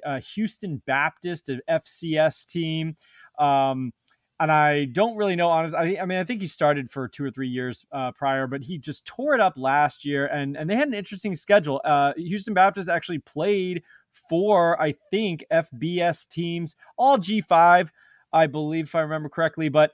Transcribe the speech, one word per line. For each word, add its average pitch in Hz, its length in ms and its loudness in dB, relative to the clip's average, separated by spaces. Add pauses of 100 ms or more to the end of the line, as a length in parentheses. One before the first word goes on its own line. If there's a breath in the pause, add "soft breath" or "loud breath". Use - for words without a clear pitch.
uh, 139 160 -6 (140)
Houston 196 520 -6
Baptist, 156 640 -4
an 131 200 -6
F 160 180 -2
C 160 300 -6
S 156 280 0
team. 160 520 -4 (420 soft breath)
Um, 135 540 0 (480 soft breath)
and 160 120 2
I 147 340 4
don't 202 300 0
really 202 180 0
know, 170 140 2
honest-, 160 260 0
I, 170 260 -2
I 185 60 -6
mean, 185 120 -2
I 185 40 -2
think 214 180 -6
he 190 60 -6
started 143 440 0
for 131 180 -8
two - 160 -10
or 135 60 -4
three 131 180 -8
years, 127 420 -6
uh, 131 220 -6
prior, 135 340 -2
but 139 160 -8
he 156 160 -10
just - 260 -12
tore 285 300 -2
it 240 60 4
up 185 160 2
last 139 480 0
year. 143 220 -2
And, 139 300 -4
and 156 140 -6
they 208 60 0
had 285 100 2
an 262 80 -4
interesting 202 400 -8
schedule. 151 500 2
Uh, 143 320 2
Houston 196 380 -6
Baptist 190 340 4
actually 170 300 -2
played 180 640 -2 (300 soft breath)
four, 170 680 2
I 151 120 0 (180)
think, 190 400 -2
F 160 180 2 (100)
B 170 220 -2
S 175 240 -2
teams, 170 520 -6 (200 soft breath)
all 262 220 4
G 202 220 -2
five, 175 520 6 (400 soft breath)
I 160 140 4
believe, 151 380 -4
if - 100 -12
I 165 60 0
remember 151 280 -4
correctly. 160 420 -2
But, 151 240 6